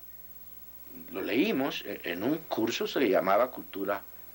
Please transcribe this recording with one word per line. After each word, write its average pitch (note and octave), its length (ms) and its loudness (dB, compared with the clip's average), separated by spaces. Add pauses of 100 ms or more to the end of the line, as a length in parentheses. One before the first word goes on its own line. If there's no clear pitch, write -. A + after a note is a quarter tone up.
(1120)
lo F#2 100 -6
leímos C#3 640 0
en, G2+ 180 -8
en F2 200 -4
un D3 140 2
curso, D#3+ 500 -2
se - 120 -2
le B2 100 4
llamaba F#2+ 420 4
Cultura G2 500 -6 (340)